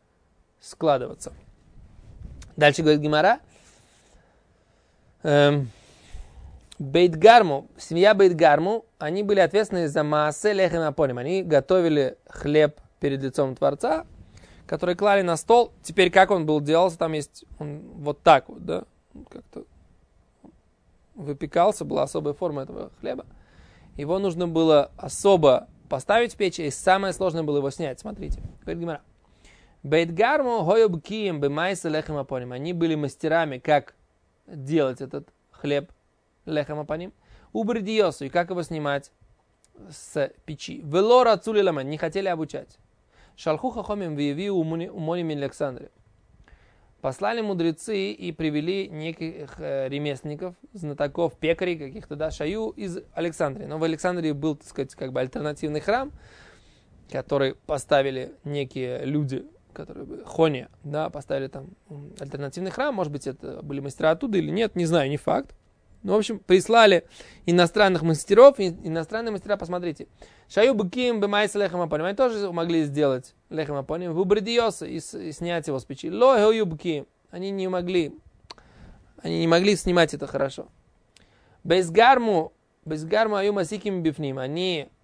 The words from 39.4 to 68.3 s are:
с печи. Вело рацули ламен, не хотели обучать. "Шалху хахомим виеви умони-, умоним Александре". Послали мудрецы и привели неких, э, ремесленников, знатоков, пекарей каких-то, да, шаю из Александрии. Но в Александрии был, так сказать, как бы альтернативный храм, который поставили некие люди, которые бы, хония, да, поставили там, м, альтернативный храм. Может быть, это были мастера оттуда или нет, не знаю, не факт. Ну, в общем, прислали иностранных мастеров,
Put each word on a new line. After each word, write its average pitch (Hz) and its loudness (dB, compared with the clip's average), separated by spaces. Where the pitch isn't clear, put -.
с 143 -6
печи. - -12
Вело 214 4
рацули 214 0
ламен, 151 0
не 151 -8
хотели 190 -4
обучать. 156 -8
"Шалху 165 -4
хахомим 202 -6
виеви 147 -4
умони-, 165 -4
умоним 165 -6
Александре". 139 -8
Послали 202 -4
мудрецы 196 -4
и 175 -10
привели 160 -4
неких, 160 -12
э, 139 -6
ремесленников, 147 -8
знатоков, 151 -4
пекарей 170 -2
каких-то, 147 -14
да, 156 -6
шаю 214 -6
из 196 -10
Александрии. 151 -4
Но 151 -8
в 156 -2
Александрии 160 -2
был, 151 -4
так - -20
сказать, - -10
как 135 -10
бы 127 -2
альтернативный 151 -6
храм, 247 -2
который 135 -2
поставили 135 -2
некие 135 -6
люди, 143 -4
которые - -16
бы, - -16
хония, 151 0
да, 151 -6
поставили 139 -8
там, 139 -16
м, 143 -18
альтернативный 143 -10
храм. 277 -4
Может 160 -4
быть, 143 -10
это 139 -12
были 139 -10
мастера 139 0
оттуда 202 0
или 151 -2
нет, 208 -2
не 175 -2
знаю, 156 2
не 147 -4
факт. - -2
Ну, 196 -2
в 214 4
общем, 208 -4
прислали 196 6
иностранных 175 4
мастеров, 196 8